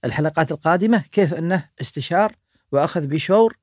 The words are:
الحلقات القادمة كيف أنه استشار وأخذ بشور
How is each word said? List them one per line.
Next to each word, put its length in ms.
الحلقات 460
القادمة 600
كيف 220
أنه 360
استشار 540
وأخذ 360
بشور 560